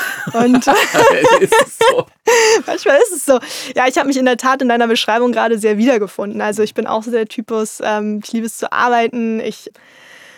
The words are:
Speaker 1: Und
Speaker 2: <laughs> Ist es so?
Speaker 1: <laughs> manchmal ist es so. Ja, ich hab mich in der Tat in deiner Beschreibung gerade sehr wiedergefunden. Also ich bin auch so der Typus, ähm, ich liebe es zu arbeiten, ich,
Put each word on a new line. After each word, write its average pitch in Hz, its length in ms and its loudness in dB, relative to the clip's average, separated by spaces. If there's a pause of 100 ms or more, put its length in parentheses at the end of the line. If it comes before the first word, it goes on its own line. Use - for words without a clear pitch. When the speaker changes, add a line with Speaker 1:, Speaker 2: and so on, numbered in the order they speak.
(340)
Speaker 1:
Und 247 340 4
Speaker 2:
<laughs> 453 720 4
Ist - 140 2 (120)
es - 140 -16
so? 494 260 2 (300)
Speaker 1:
<laughs> 440 320 2
manchmal 349 320 0
ist 453 120 2
es 330 140 -8
so. 254 140 4 (360)
Ja, 254 120 2
ich 269 100 -2
hab 285 80 0
mich 269 120 0
in 262 80 0
der 247 120 2
Tat 269 240 0
in 254 80 0
deiner 240 180 2
Beschreibung 233 440 0
gerade 226 260 0
sehr 214 220 0
wiedergefunden. 208 600 0
Also 208 200 -2
ich 214 140 -2
bin 226 100 -4
auch 220 160 -4
so 220 80 -10
der 226 180 -2
Typus, 220 560 -6
ähm, 214 400 -4
ich - 100 -14
liebe 226 120 -4
es - 140 -10
zu - 120 -8
arbeiten, 233 680 -2
ich, - 320 -10 (680)